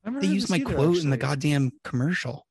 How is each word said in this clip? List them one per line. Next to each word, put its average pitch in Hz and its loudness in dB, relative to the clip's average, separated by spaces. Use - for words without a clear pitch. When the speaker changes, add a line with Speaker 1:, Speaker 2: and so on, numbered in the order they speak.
Speaker 1:
I've 233 -6
never 269 -4
Speaker 2:
They 196 2
Speaker 1:
heard 190 4
Speaker 2:
used 196 0
Speaker 1:
this - -6
Speaker 2:
my 175 2
Speaker 1:
either, 151 -2
Speaker 2:
quote 160 4
in 151 0
the 135 2
Speaker 1:
actually. 135 -2
Speaker 2:
goddamn 143 0
commercial. 131 -4